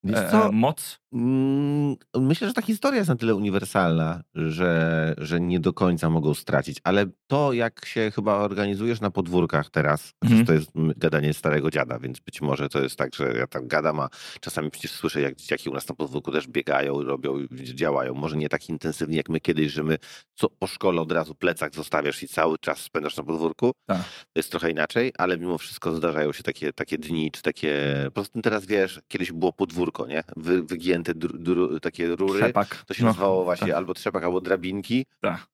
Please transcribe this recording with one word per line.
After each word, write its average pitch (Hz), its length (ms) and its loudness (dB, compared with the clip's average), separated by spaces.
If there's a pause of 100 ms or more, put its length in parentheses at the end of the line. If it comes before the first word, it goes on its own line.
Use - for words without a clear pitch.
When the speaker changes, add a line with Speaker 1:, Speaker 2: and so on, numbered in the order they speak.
Speaker 1:
Wiesz 113 160 2
Speaker 2:
e, 95 120 0
Speaker 1:
co? 220 160 8
Speaker 2:
e, 196 40 2
moc? 127 480 0 (140)
Speaker 1:
Mm, 135 800 2 (220)
myślę, 135 300 4
że 262 60 -2
ta 240 80 0
historia 247 360 2
jest 185 120 2
na 127 60 4
tyle 113 200 4
uniwersalna, 90 880 2 (140)
że, 82 840 2
że 78 240 -2
nie 87 180 2
do 85 140 2
końca 85 360 2
mogą 78 240 2
stracić, 69 500 -2
ale 98 220 4 (220)
to, 139 260 2
jak 117 320 -2
się 110 300 -2
chyba 104 220 2
organizujesz 104 640 0
na 104 100 0
podwórkach 85 580 2
teraz, 73 440 0 (100)
chociaż 117 160 8
Speaker 2:
Mhm. 117 60 6
Speaker 1:
to 82 80 6
jest, 78 220 2
mm, 80 220 2
gadanie 76 360 2
starego 76 380 0
dziada, 60 280 -2
więc 65 200 -8
być - 220 -14
może 71 280 -2
to 71 120 0
jest 65 140 -2
tak, 65 200 -2
że 64 220 -2
ja 62 100 -2
tam 64 200 -8
gadam, 76 320 0
a 67 100 -2 (300)
czasami - 320 -6
przecież - 200 -10
słyszę, 78 300 -2
jak 67 140 -2
dzieciaki - 340 -6
u 65 40 -6
nas 69 160 -8
na - 60 -8
podwórku 71 360 -6
też 69 160 -2
biegają, 69 560 -2
robią, 67 300 -4 (180)
działają. 65 640 -4
Może 76 240 -4
nie 76 120 -2
tak - 200 -6
intensywnie 78 480 -4
jak 76 120 -2
my 80 100 0
kiedyś, 78 320 0
że 78 120 -4
my 78 140 0 (380)
co, - 140 0
po - 180 -4
szkole 87 340 0
od 80 100 -4
razu 80 240 -2
plecak 80 400 -2
zostawiasz 76 480 -2
i - 40 -12
cały 80 300 0
czas 78 220 -4
spędzasz - 380 -6
na 76 60 -8
podwórku. 82 480 -2 (140)
Speaker 2:
Tak. 95 180 -2
Speaker 1:
To - 360 -8
jest - 120 -6
trochę 82 200 -2
inaczej, 80 460 0
ale 90 200 2
mimo 87 200 -2
wszystko - 380 -6
zdarzają 76 360 0
się - 120 -12
takie, - 300 -4
takie 78 240 -6
dni, 78 340 -2
czy - 100 -16
takie, 76 340 -2 (380)
poza - 160 -6
tym 113 120 -6
teraz, 107 240 0
wiesz, 95 420 0
kiedyś 90 240 -4
było 82 220 0
podwórko, 85 540 -2
nie? 76 160 -2 (140)
Wy-, 85 260 2
wygięte 85 360 0 (140)
dru-, 82 240 -4
dru-, 82 420 2
takie 85 360 -2
rury. 98 240 2
Speaker 2:
Trzepak. 98 480 0
Speaker 1:
To - 60 -10
się 113 100 0
Speaker 2:
No, 113 60 6
Speaker 1:
nazywało 95 340 4
właśnie 90 240 0
Speaker 2:
tak. 76 100 0
Speaker 1:
albo 90 160 -2
trzepak, 90 300 -4
albo 90 180 0
drabinki. 95 640 0 (160)
Speaker 2:
Tak. 92 320 -2